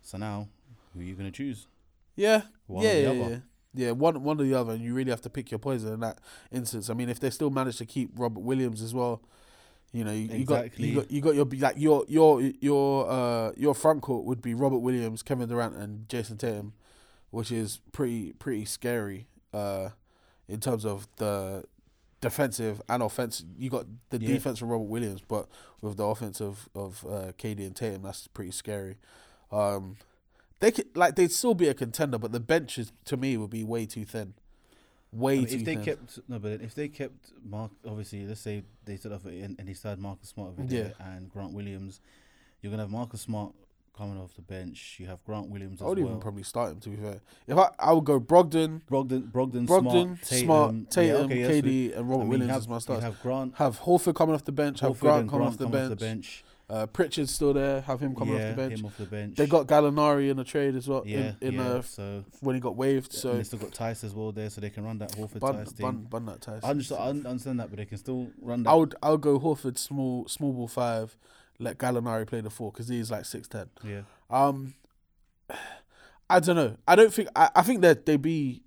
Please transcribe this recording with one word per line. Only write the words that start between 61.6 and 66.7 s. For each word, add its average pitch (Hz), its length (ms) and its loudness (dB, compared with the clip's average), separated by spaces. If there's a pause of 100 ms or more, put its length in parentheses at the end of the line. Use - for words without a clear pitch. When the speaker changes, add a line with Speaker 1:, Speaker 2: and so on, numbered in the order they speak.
Speaker 2:
uh, 127 200 0
Speaker 1:
so 101 440 -10 (160)
Speaker 2:
when 131 140 0
he 127 40 0
got 120 160 -2
waived, 135 380 2
Speaker 1:
and - 80 -8
Speaker 2:
so 123 160 0
Speaker 1:
they 120 60 0
still 107 160 -8
got 104 120 -8
Tice 117 320 -6
as 104 100 -8
well 110 200 -6
there, 107 160 -6
so 101 100 -14
they 104 100 -6
can 104 140 -10
run 110 140 -6
that 104 160 -8
Horford 107 260 -8
Speaker 2:
bun, 135 160 0
Speaker 1:
Tice 107 160 -10
Speaker 2:
bun, 127 280 -4
Speaker 1:
thing. 104 100 -12
Speaker 2:
bun 117 160 -6
that - 160 -12
Tice. 110 240 -12
Speaker 1:
I 135 60 0